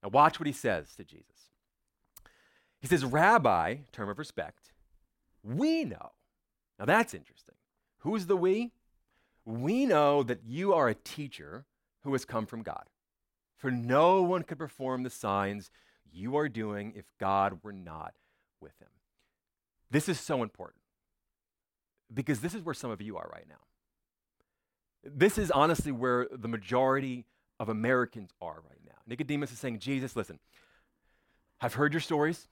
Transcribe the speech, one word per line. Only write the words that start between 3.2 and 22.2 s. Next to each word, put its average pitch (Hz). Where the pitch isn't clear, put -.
term 104
of 101
respect, -
"we 285
know." -
Now 101
that's 202
interesting. -
Who's 190
the 190
we? 202
"We 143
know 147
that 117
you 170
are 151
a 107
teacher 123
who 139
has 127
come 110
from 113
God. -
For 135
no 135
one 175
could 156
perform 131
the 127
signs 101
you 110
are 151
doing 107
if 101
God 98
were 104
not 82
with -
him." -
This 151
is 170
so 135
important, -
because 127